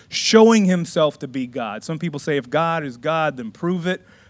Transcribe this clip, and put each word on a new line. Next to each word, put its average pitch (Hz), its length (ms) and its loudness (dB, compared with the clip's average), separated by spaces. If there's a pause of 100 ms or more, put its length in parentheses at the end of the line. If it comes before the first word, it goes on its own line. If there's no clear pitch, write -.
showing 220 560 6
himself 170 560 0
to 143 80 -10
be 127 180 -6
God. 117 380 -8
Some 156 160 -8
people 151 180 -6
say, 147 180 -4
"If 123 140 -6
God 165 320 -2
is 131 140 -10
God, 151 400 -2
then 113 160 -10
prove 175 340 -4
it." 180 180 -4 (260)